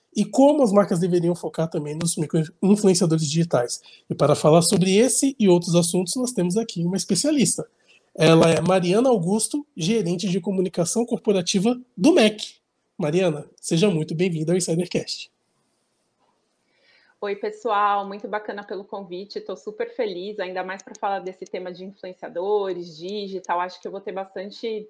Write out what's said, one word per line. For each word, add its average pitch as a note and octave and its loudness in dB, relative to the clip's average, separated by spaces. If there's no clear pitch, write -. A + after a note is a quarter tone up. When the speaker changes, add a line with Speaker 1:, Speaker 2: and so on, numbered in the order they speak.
Speaker 1:
e G#3 0
como C#4+ 4
as A3+ 2
marcas G3 2
deveriam F3 2
focar E3 -4
também D3+ -6
nos E3 -4
micro-influenciadores F3 2
digitais? D3 -2
E F3+ -4
para C#3+ 2
falar E3 6
sobre F#3+ 2
esse C4 2
e G#3 4
outros F3 4
assuntos, F3+ 0
nós B3 -4
temos F3+ -2
aqui A3 -4
uma F3+ -2
especialista. A3+ 0
Ela E3 6
é D#3 2
Mariana F#3 2
Augusto, A3 0
gerente F#3 -2
de F#3 0
comunicação F#3 -2
corporativa G3+ 0
do B3+ 4
mac. G#3+ 4
Mariana, D#3+ -2
seja E3 2
muito E3 -2
bem-vinda D#3+ 0
ao F#3 2
Insidercast. - -4
Speaker 2:
Oi, G3+ -4
pessoal, G#3 -2
muito G3+ -12
bacana G#3 -8
pelo G3+ -10
convite, G3 -12
tô F#3+ -10
super G#3+ -10
feliz, G3+ -6
ainda F#3 -6
mais F#3+ -10
pra - -20
falar G3 -4
desse F#3 -12
tema F3+ -10
de F3+ -16
influenciadores, F3+ -6
digital, F#3+ -6
acho F3+ -8
que - -12
eu F3 -12
vou G3 -10
ter G3+ -10
bastante G3+ -10